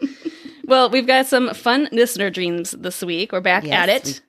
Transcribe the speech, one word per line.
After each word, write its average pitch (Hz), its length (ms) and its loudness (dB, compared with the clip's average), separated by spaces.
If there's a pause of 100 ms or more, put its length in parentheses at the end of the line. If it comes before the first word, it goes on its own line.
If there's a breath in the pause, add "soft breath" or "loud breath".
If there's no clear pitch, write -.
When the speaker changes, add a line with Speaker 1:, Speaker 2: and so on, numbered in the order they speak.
(640 loud breath)
Speaker 1:
Well, 254 260 4
we've 247 160 2
got 262 200 4
some 254 280 0
fun 262 380 0
listener 226 380 0
dreams 175 420 -4
this 180 280 -10
week. 175 300 -4
We're 185 100 -2
back 185 220 2
Speaker 2:
Yes, 151 120 -4
Speaker 1:
at 180 140 2
it. 220 160 2 (240)